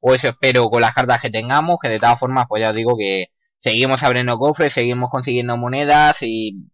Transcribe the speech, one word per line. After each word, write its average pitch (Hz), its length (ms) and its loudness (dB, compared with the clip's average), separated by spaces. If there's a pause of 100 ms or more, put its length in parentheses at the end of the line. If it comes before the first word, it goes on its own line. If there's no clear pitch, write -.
o 127 140 4
eso 127 140 -2
espero, 123 400 2
con 117 140 2
las 113 100 2
cartas 123 300 0
que 123 80 -6
tengamos, 139 520 0
que 139 60 -4
de 110 100 -2
todas 120 220 4
formas, 127 260 0
pues 107 140 -2
ya 110 100 0
os 107 60 -2
digo 117 220 0
que 95 300 -2 (300)
seguimos 127 440 0
abriendo 123 340 0
cofres, 147 380 0
seguimos 123 360 -2
consiguiendo 123 460 -4
monedas 143 640 2
y 110 540 -8